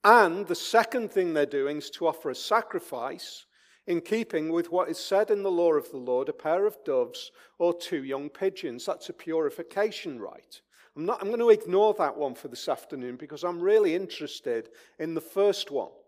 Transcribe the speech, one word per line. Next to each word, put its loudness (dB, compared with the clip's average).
And 8
the -2
second 0
thing 0
they're 2
doing -4
is -12
to -4
offer -4
a -8
sacrifice -4
in -2
keeping -2
with -2
what 0
is -6
said 0
in 0
the 0
law 4
of 0
the -12
Lord, -2
a -6
pair 0
of -4
doves -2
or 2
two -6
young -6
pigeons. -6
That's -6
a -12
purification -4
rite. -16
I'm -8
not, -2
I'm -4
gonna 4
ignore 6
that 0
one -2
for -14
this -10
afternoon -6
because -12
I'm -4
really 6
interested -6
in -6
the -4
first 0
one. -4